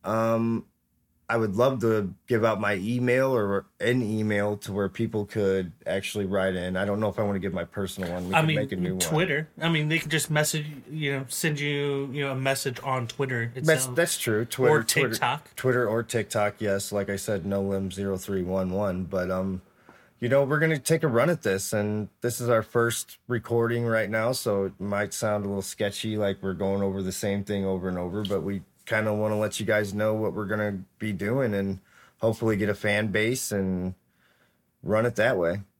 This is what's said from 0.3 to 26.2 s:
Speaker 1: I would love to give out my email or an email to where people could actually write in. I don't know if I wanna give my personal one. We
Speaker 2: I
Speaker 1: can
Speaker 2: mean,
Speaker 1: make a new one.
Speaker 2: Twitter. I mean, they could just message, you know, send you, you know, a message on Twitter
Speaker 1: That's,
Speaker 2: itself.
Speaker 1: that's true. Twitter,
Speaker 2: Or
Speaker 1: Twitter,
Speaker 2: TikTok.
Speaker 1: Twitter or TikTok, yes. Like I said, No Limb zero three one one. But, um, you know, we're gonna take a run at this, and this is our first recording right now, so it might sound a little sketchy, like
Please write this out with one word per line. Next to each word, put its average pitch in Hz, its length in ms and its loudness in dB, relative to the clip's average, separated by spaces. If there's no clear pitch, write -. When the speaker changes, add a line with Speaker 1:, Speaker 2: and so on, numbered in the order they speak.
Speaker 1:
I 117 80 2
would 107 180 0
love 127 260 4
to 107 320 2
give 110 160 2
out 110 160 4
my 104 160 2
email 123 580 2
or 98 320 0
an 123 240 2
email 104 540 0
to 101 160 -8
where 98 160 0
people 110 360 -2
could 95 460 0
actually 98 380 -2
write 95 280 0
in. 90 220 -2
I 95 100 0
don't 101 140 -2
know 110 80 0
if 98 100 -4
I 110 60 0
wanna 101 160 0
give 92 140 -4
my 87 100 -2
personal 92 480 -6
one. 90 160 -6
We 92 80 -2
Speaker 2:
I 165 40 6
Speaker 1:
can 156 80 4
Speaker 2:
mean, 156 100 2
Speaker 1:
make - 160 -2
a - 20 -4
new 92 160 -2
one. 92 80 -4
Speaker 2:
Twitter. 156 480 0
I 160 80 2
mean, 151 180 2
they 160 120 2
could 156 120 -6
just 156 180 0
message, 151 360 0
you 151 220 -2
know, 135 160 -4
send 151 300 -2
you, 143 520 -2
you 143 140 -2
know, 135 80 -2
a - 20 -4
message 131 480 0
on 127 240 -2
Twitter 120 480 -2
Speaker 1:
That's, 151 140 2
Speaker 2:
itself. 131 260 2
Speaker 1:
that's 170 220 2
true. 113 280 0
Twitter, 127 300 4
Speaker 2:
Or 131 80 2
Speaker 1:
Twitter, 131 260 2
Speaker 2:
TikTok. 127 460 -2
Speaker 1:
Twitter 123 320 2
or 113 160 0
TikTok, 104 560 0
yes. 101 320 0
Like 101 180 -2
I 101 60 -2
said, 98 300 -4
No 98 160 0
Limb 98 300 -2
zero 98 260 -2
three 95 260 -2
one 92 280 0
one. 92 340 -2
But, 90 260 -2
um, 92 300 -2
you 123 100 -2
know, 139 140 4
we're 143 160 0
gonna 160 180 2
take 160 260 0
a 160 40 2
run 123 220 4
at 175 120 0
this, 95 320 0
and 104 360 0
this 120 200 -2
is 120 80 -2
our 113 120 6
first - 560 0
recording 117 580 0
right 110 240 2
now, 113 240 0
so 101 320 0
it 92 140 -6
might 101 340 -2
sound 104 320 0
a - 20 -4
little 98 160 -2
sketchy, 107 540 -4
like 98 260 0